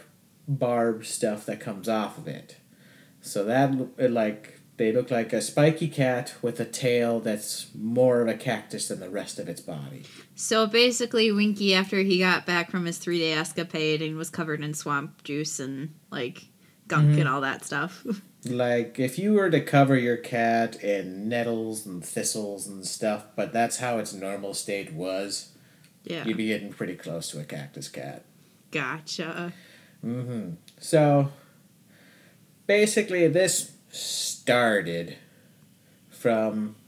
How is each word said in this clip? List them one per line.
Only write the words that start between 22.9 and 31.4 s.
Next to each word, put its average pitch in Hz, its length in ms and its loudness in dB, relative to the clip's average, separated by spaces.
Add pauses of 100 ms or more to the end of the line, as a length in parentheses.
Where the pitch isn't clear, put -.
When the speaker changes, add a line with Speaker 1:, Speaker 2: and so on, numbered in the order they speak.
Speaker 1:
but 98 180 -4
that's 117 240 2
how 120 220 -2
its 107 160 -6
normal 98 400 -6
state 98 380 -6
was, 95 560 -4 (540)
Speaker 2:
Yeah. 143 220 -8
Speaker 1:
you'd 110 120 -2
be 110 100 -2
getting 101 260 -4
pretty 90 220 -6
close 82 360 -8
to - 80 -10
a 73 40 -8
cactus 71 440 -12
cat. - 380 -14 (460)
Speaker 2:
Gotcha. 160 840 -6 (500)
Speaker 1:
Mm-hmm. 117 500 -6 (260)
So, 143 520 6 (1300)